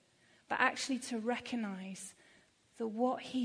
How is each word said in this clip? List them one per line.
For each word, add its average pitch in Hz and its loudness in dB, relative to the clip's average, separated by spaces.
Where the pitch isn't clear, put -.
but - 2
actually 262 4
to 240 -4
recognize 214 -4
that 226 -2
what 240 2
he 254 -2